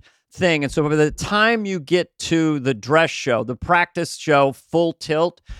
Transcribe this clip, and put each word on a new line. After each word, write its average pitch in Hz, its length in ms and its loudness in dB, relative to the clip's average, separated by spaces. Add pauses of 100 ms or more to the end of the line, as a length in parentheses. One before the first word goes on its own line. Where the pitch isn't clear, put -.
(340)
thing. 165 300 0
And 139 100 -4
so 147 140 0
by 151 80 0
the 151 160 2
time 214 540 0
you 190 140 -4
get 165 400 -2
to 160 400 0
the 131 140 -2
dress 143 360 0
show, 117 340 -2
the 120 120 -8
practice 170 600 -2
show, 139 340 2
full 165 420 -2
tilt, 160 480 -2 (180)